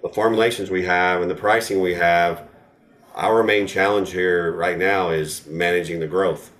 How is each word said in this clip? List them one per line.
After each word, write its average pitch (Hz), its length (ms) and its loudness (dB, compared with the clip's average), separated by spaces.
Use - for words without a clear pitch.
the 98 80 -6
formulations 110 600 0
we 92 140 0
have 90 380 2
and 87 80 -2
the 92 40 -2
pricing 101 460 0
we 90 140 0
have, 85 480 2
our 110 280 2
main 104 240 2
challenge 98 460 0
here 87 400 0
right 87 260 -2
now 92 320 0
is 76 360 -4
managing 85 540 -2
the 80 60 -4
growth. 87 540 -2